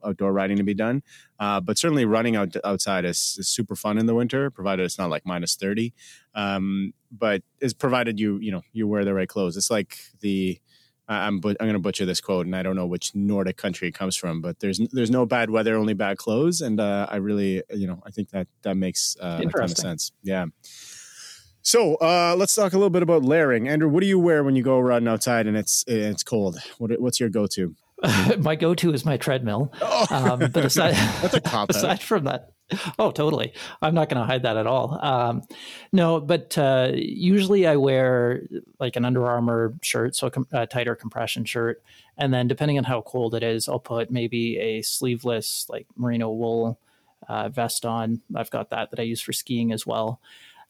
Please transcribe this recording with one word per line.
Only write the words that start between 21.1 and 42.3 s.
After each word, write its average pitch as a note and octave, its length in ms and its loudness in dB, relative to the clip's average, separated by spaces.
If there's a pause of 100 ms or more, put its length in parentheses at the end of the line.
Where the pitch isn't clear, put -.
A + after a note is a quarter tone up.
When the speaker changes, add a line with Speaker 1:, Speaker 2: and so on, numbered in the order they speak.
Speaker 1:
So, G3+ 340 4
uh, F3 420 4
let's F#3+ 180 2
talk G3 180 2
a F#3+ 40 4
little G3+ 120 6
bit F3 140 4
about E3 200 4
layering. C3 440 4
Andrew, D3+ 220 2
what D3+ 120 4
do G3 60 2
you F#3+ 100 4
wear E3 260 6
when C3+ 120 4
you B2+ 80 4
go C3 160 4
running A#2+ 300 4
outside A2+ 360 2
and G#2+ 120 0
it's, - 300 0
it's G#2+ 360 0
cold? G2 340 -2 (200)
What, A2+ 240 -2
what's B2 180 0
your A#2 100 0
go-to? F#2+ 460 -2 (320)
Speaker 2:
<laughs> G#2+ 320 4
My D#3 160 2
go-to E3+ 380 2
is C3 100 -2
my D3 140 2
treadmill. C3 640 -2
Speaker 1:
Oh. A#3 280 2
Speaker 2:
Um, B2+ 300 2 (120)
but E3 140 2
aside, D#3+ 280 4
Speaker 1:
<laughs> G#2+ 280 0
That's F3 120 2
a - 80 4
cop A#2 280 0
out. - 0 -
Speaker 2:
<laughs> F3 60 2
aside F#3 260 0
from F#3+ 220 0
that, C3+ 300 -4 (440)
oh, G#3+ 140 2
totally. A#2+ 400 0 (300)
I'm D#3 120 2
not D#3 140 4
gonna B2+ 180 0
hide B2+ 180 0
that A2+ 120 0
at A2 120 0
all. B2+ 360 0
Um, B2 380 0 (500)
no, E3 300 4
but, D#3+ 360 0
uh, C3+ 380 4
usually F#3+ 720 4
I D3+ 80 6
wear, B2+ 720 4 (320)
like, B2+ 160 -4
an B2 80 0
Under B2 240 2
Armour A#2+ 540 2
shirt, B2 340 -2
so C3+ 120 -2
a A#2+ 40 -6
com-, C3+ 220 -4
a A#2+ 120 0
tighter A#2 300 -2
compression A#2 480 -6
shirt. A#2 400 -2 (340)
And C#3 160 2